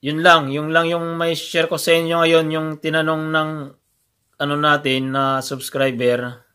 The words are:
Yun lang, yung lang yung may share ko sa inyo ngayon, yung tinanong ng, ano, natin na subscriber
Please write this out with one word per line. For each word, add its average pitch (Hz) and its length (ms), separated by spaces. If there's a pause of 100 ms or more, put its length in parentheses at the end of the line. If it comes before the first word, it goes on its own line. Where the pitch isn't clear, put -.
Yun 156 240
lang, 165 240
yung 151 240
lang 165 160
yung 170 320
may 165 160
share 165 320
ko 165 80
sa 165 160
inyo 165 320
ngayon, 165 240
yung 156 200 (120)
tinanong 156 480
ng, 156 220 (920)
ano, 143 160
natin 139 560
na 135 320
subscriber 123 960 (140)